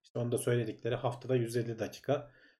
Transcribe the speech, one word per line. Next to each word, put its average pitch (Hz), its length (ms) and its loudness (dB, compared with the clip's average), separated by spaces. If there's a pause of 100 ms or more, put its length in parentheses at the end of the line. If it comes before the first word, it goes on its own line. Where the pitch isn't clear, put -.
işte - 140 -8
onu 120 140 0
da 113 60 2
söyledikleri 117 560 0
haftada 120 420 0
yüz 117 200 2
elli 110 220 -2
dakika - 520 -2 (300)